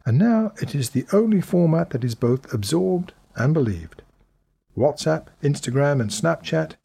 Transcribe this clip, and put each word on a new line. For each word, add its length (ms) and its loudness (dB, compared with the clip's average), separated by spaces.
and 120 2
now 440 2
it 120 -6
is 180 -2
the 200 -2
only 300 4
format 480 2
that 160 -4
is 100 -2
both 380 -2
absorbed 580 -2
and 180 2
believed. 480 -2
WhatsApp, 500 -2
Instagram, 560 0
and 100 -2
Snapchat 760 -4